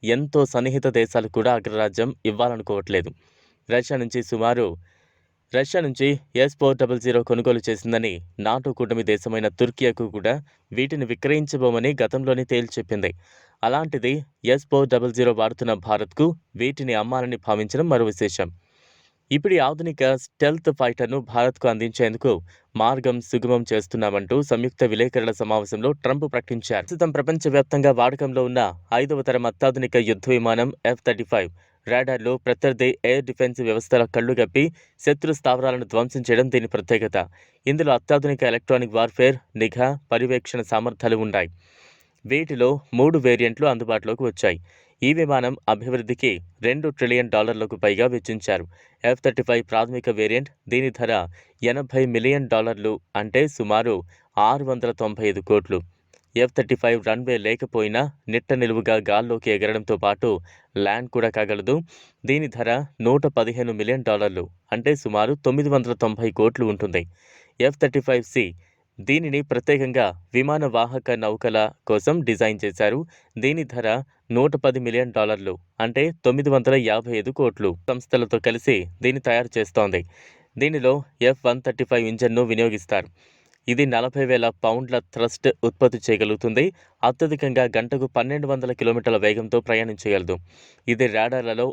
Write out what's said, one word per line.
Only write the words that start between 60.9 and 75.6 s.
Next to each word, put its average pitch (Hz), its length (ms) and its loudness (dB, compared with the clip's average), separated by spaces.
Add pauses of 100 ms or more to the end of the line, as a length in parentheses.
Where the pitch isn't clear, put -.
కూడా 113 200 0
కాగలదు. 107 460 -2 (480)
దీని 147 240 -2
ధర 117 240 -4 (300)
నూట 135 260 4
పదిహేను 120 460 0
మిలియన్ 113 340 -2
డాలర్లు, 101 360 0 (280)
అంటే 120 240 0
సుమారు 110 380 0 (100)
తొమ్మిది 143 260 2
వందల 120 260 0
తొంభై 113 360 -2
కోట్లు 113 360 2
ఉంటుంది. 98 340 -2 (580)
ఎఫ్ 139 200 0
థర్టీ 139 220 2
ఫైవ్ 123 220 0
సి, 117 220 -2 (540)
దీనిని 143 420 -2
ప్రత్యేకంగా 131 640 0 (280)
విమాన 147 340 0
వాహక 120 440 -2
నౌకల 110 460 -2 (260)
కోసం 110 380 0
డిజైన్ 110 380 0
చేశారు. 104 400 0 (360)
దీని 143 280 -2
ధర 117 240 -6 (440)
నూట 135 240 2
పది 131 240 0
మిలియన్ 120 340 -2
డాలర్లు, 104 400 -2 (260)